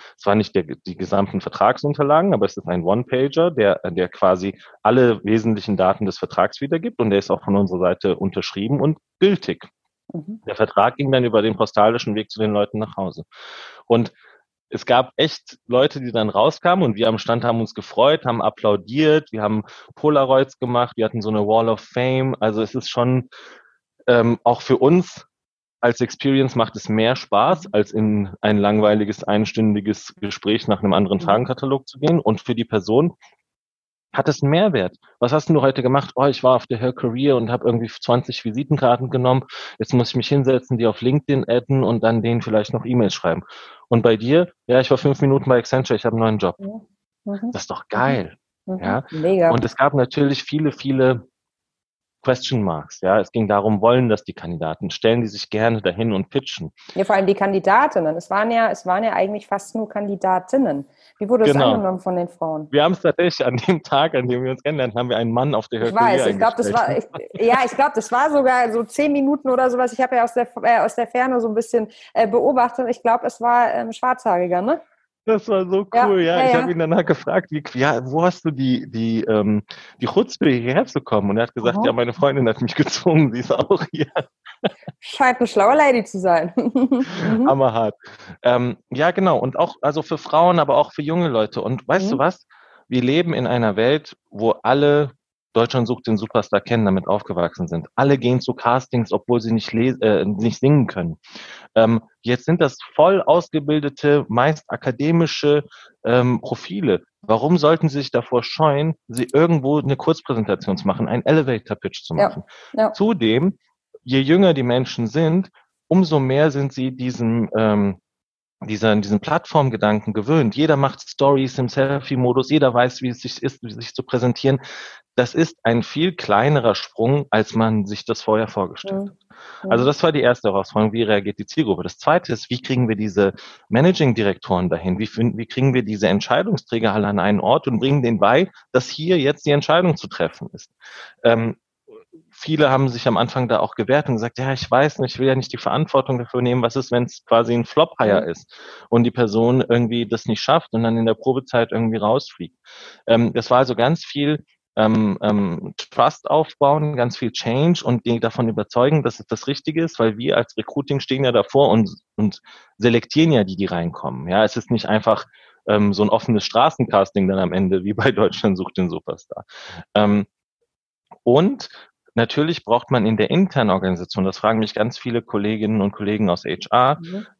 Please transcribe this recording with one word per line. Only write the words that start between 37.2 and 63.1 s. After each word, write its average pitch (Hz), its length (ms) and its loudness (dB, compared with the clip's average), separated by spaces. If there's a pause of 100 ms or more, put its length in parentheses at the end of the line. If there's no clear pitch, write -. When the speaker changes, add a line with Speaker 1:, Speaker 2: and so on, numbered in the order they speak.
Speaker 1:
und 113 120 -2
habe 120 160 -4
irgendwie 117 220 0
zwanzig - 560 -4
Visitenkarten 127 640 0
genommen. 127 360 0 (320)
Jetzt - 160 -4
muss 120 160 2
ich - 80 -8
mich 113 100 -2
hinsetzen, 131 500 0
die 117 80 0
auf 107 140 0
LinkedIn 135 480 0
adden 123 380 0
und 113 180 0
dann 113 180 2
denen 117 200 0
vielleicht 107 320 -2
noch 107 100 -4
E-Mails 117 300 0
schreiben.“ 85 300 -4 (440)
„Und 113 140 2
bei 113 160 4
dir?“ 147 340 2 (160)
„Ja, 123 140 4
ich 131 100 0
war 135 60 4
fünf 139 240 0
Minuten 135 280 2
bei 123 100 6
Accenture, 131 360 -2
ich - 80 -4
habe 113 140 -2
einen 113 80 2
neuen 107 140 2
Job.“ 90 200 -2
Speaker 2:
Ja. 202 220 -12 (420)
Mhm. 202 300 -8
Speaker 1:
Das - 80 -8
ist - 100 -12
doch - 120 -10
Speaker 2:
Mhm. - 60 -20
Speaker 1:
geil. 123 480 -2 (280)
Speaker 2:
Mhm. 185 180 -8
Speaker 1:
Ja? 120 280 -2
Speaker 2:
Mega. 165 400 0
Speaker 1:
Und 117 120 0
es - 140 -6
gab 143 160 2
natürlich 139 500 0
viele, 147 300 -2
viele 131 520 0 (960)
Question 127 420 -2
Marks. 80 360 -6
Ja? 98 220 2
Es - 100 -6
ging 110 160 -2
darum, 101 320 0
wollen 120 300 4
das 107 160 -2
die 87 80 -14
Kandidaten? 82 580 -8
Stellen 117 300 0
die 113 60 -4
sich 101 220 -12
gerne 110 320 -2
dahin 101 300 -2
und 95 180 -4
pitchen? - 440 -8 (220)
Speaker 2:
Ja, 190 100 -2
vor 202 100 2
allem 190 120 0
die 196 60 2
Kandidatinnen. 196 840 0
Es - 120 -14
waren 214 220 -2
ja, 226 180 0
es - 160 -8
waren 185 200 -2
ja 220 80 -2
eigentlich 208 340 -4
fast - 260 -8
nur 220 140 -6
Kandidatinnen. 190 1000 -2 (320)
Wie 208 120 -8
wurde 220 160 4
es 147 80 4
Speaker 1:
Genau. 135 220 4
Speaker 2:
angenommen 190 260 -2
von 180 160 -4
den 175 100 -4
Frauen? 156 440 -8
Speaker 1:
Wir 143 120 4
haben 170 80 4
es 180 80 -2
tatsächlich 165 480 0